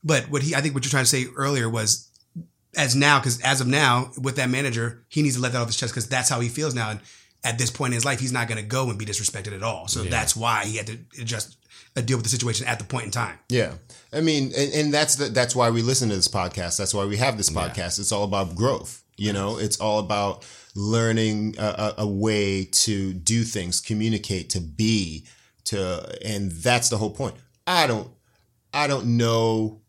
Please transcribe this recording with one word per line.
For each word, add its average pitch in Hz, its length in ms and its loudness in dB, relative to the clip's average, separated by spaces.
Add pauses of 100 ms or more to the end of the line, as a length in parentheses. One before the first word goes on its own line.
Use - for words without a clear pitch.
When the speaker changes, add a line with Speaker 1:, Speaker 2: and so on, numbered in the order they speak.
Speaker 1:
but 151 260 2
what 143 140 0
he, 156 120 0
I 139 60 2
think 147 140 0
what 127 100 -2
you're - 60 -2
trying 135 120 4
to 123 60 4
say 127 160 2 (100)
earlier 135 340 0
was, 110 400 0 (680)
as 131 180 2
now, 143 240 6
'cause 123 220 -2
as 131 180 2
of 127 80 0
now, 127 440 4 (100)
with 131 160 -4
that 127 120 0
manager, 120 600 -2
he 156 140 0
needs 135 120 2
to 123 60 -2
let 127 120 0
that 127 60 0
off 117 80 0
his 113 80 -2
chest 117 180 -4
'cause 120 140 -4
that's 127 220 2
how 123 100 0
he 120 80 0
feels 147 280 -2
now. 110 160 -2
And 101 100 -6 (420)
at 117 140 -2
this 120 140 0
point 131 200 -2
in 123 40 0
his 120 100 0
life, 139 140 0
he's 127 120 -4
not 120 160 -2
gonna 110 140 -4
go 123 280 -2
and 101 80 -6
be 107 80 -8
disrespected 104 480 -6
at 95 100 -8
all. 101 240 -6
So 117 160 -4
Speaker 2:
Yeah. 98 80 -2
Speaker 1:
that's 110 240 0
why 110 300 0
he 107 120 -6
had 104 100 -8
to 113 120 -12 (200)
adjust, 113 380 -8 (400)
uh, 131 40 -2
deal 120 160 2
with 113 60 -2
the 110 60 -2
situation 120 380 0
at 117 120 0
the 104 60 -10
point 117 200 -6
in 101 60 -8
time. 104 280 -4 (100)
Speaker 3:
Yeah. 110 240 2 (400)
I 151 80 0
mean, 151 340 2
and, 139 180 0
and 151 200 2
that's 147 220 4
the, 139 100 0
that's 123 300 2
why 120 160 6
we 117 100 2
listen 123 280 2
to 101 60 0
this 90 140 2
podcast. 90 480 -2
That's 98 160 -2
why 101 120 0
we 101 120 0
have 131 180 2
this - 160 0
Speaker 2:
Yeah. 87 160 -2
Speaker 3:
podcast. 87 320 -4
It's 98 120 -2
all 104 120 0
about 98 320 -2
growth. 113 480 -2 (140)
You 104 160 0
know, 104 240 -2
it's 104 240 -2
all 107 180 2
about 101 460 -2 (300)
learning 107 840 0
a, 107 400 -2
a, 107 60 -4
a 107 40 0
way 101 580 0
to 95 480 0
do 110 300 2
things, 98 380 -4
communicate, 107 680 -2
to 90 100 -2
be, 85 640 0 (400)
to, 92 580 -4
and 101 280 -2
that's 117 380 2
the 113 80 0
whole 104 140 0
point. 123 240 -6 (300)
I 170 220 4
don't, 110 220 0 (640)
I 147 140 2
don't 120 300 2
know. 113 720 2